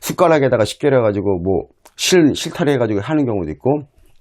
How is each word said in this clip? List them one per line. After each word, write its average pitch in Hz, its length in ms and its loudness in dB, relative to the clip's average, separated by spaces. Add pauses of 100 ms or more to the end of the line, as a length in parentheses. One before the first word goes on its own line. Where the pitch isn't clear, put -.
숟가락에다가 139 640 2
식결해가지고 104 760 0
뭐 90 300 -2 (260)
실, 160 400 2
실타래 156 380 -4
해가지고 107 260 -2
하는 143 260 -2
경우도 98 260 -4
있고. 143 320 -4 (380)